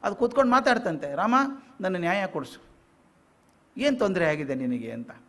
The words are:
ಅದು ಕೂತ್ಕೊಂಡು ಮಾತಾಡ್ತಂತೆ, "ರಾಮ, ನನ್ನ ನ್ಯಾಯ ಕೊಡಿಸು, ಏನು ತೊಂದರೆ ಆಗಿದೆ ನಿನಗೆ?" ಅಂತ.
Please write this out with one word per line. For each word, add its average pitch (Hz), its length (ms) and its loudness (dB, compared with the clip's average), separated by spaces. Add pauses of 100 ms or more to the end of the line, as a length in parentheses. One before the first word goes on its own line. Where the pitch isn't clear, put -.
ಅದು 202 120 -2
ಕೂತ್ಕೊಂಡು 247 360 2
ಮಾತಾಡ್ತಂತೆ, 214 640 2
"ರಾಮ, 214 200 2 (460)
ನನ್ನ 185 160 -2
ನ್ಯಾಯ 185 300 0
ಕೊಡಿಸು, 151 320 -8 (1160)
ಏನು 277 200 2
ತೊಂದರೆ 196 280 2
ಆಗಿದೆ 151 300 0
ನಿನಗೆ?" 123 360 -4
ಅಂತ. 117 200 -10 (180)